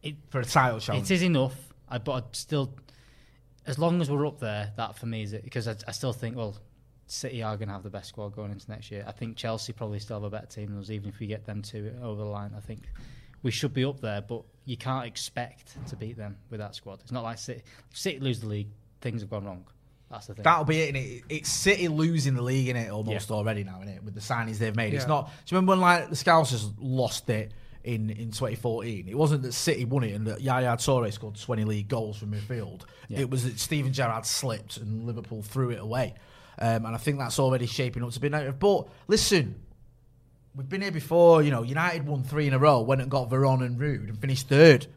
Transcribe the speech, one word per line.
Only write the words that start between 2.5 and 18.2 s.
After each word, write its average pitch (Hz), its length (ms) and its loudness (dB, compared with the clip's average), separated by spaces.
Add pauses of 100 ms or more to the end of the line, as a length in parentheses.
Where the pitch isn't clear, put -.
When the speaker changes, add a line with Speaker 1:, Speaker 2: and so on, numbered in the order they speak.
Speaker 1:
as 135 140 -6
long 170 220 4
as 143 80 0
we're 143 180 2
up 147 120 -8
there, 104 380 -4
that 110 200 -6
for - 80 -12
me 113 180 -4
is 101 100 -8
it, 104 100 -10
because 120 240 -6
I, 113 80 -4 (120)
I 110 40 -10
still 123 220 -4
think, 117 240 -8
well, 107 200 -6 (500)
City - 360 -8
are 107 140 -4
gonna 101 160 -6
have 95 100 -10
the 104 60 -10
best 95 200 -12
squad 104 260 -10
going 107 160 -8
into 98 180 -14
next 107 220 -14
year. 101 160 -10
I 104 40 -12
think 113 260 -10
Chelsea 113 360 -6
probably 104 260 -8
still 104 180 -10
have 104 60 -8
a 104 60 -6
better 104 160 -10
team 104 260 -12
than 101 80 -10
us, 98 100 -14
even 104 200 -8
if 95 100 -16
we 110 80 -8
get 104 180 -8
them 104 160 -8
two 104 300 -10 (100)
over 107 220 -8
the 104 60 -8
line. 104 260 -8
I 104 60 -12
think - 220 -14 (600)
we 123 80 0
should 143 220 -4
be 127 100 2
up 139 160 -2
there, 104 220 -6
but 107 220 -10 (220)
you 123 120 -6
can't 131 280 -6
expect - 680 -10 (140)
to - 80 -10
beat 110 200 -10
them 104 200 -10 (120)
with 113 120 -10
that 104 140 -10
squad. 98 260 -14
It's - 100 -14
not 123 120 -6
like 113 140 -8
City, 117 260 -12 (280)
if - 60 -16
City 151 220 -4